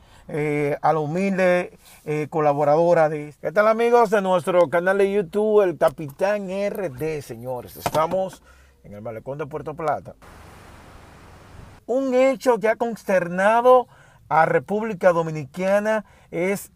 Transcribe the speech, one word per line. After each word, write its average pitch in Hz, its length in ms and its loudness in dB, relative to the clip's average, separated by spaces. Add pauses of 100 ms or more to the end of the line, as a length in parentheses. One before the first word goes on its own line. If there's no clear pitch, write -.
(280)
eh, 147 540 -2
a 151 100 2
la 160 80 2
humilde, 180 800 0 (280)
eh, 151 220 -4
colaboradora 151 840 2
de 151 200 -8
este. - 160 -16
¿Qué 151 80 -4
tal, 208 140 4
amigos 233 420 4
de 202 140 0
nuestro 180 480 2
canal 180 260 0
de 196 140 2
YouTube, 208 500 2
El 175 160 0
Capitán 180 720 -2
R 196 400 -6
D, 147 320 -8
señores? 120 560 -12
Estamos 165 640 -2 (420)
en 101 120 -20
el 104 80 -16
malecón 117 340 -12
de 151 80 -8
Puerto 143 300 -12
Plata. 139 400 -6 (1700)
Un 254 300 -2
hecho 254 440 2
que 214 100 0
ha 233 60 2
consternado 220 1120 2 (400)
a 160 200 4
República 190 640 0
Dominicana 185 920 -2 (280)
es 185 440 -4